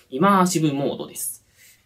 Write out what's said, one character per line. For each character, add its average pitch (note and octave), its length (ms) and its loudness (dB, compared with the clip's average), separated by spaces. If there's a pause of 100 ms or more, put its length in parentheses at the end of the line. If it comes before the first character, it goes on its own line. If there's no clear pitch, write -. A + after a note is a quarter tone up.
イ C3 100 -8
マ F#3+ 220 4
ー F3+ 60 4
シ F3 120 0
ブ D#3 140 0
モ C#3 220 -2
ー - 20 -14
ド - 80 -10
で - 80 -18
す。 - 320 -12 (400)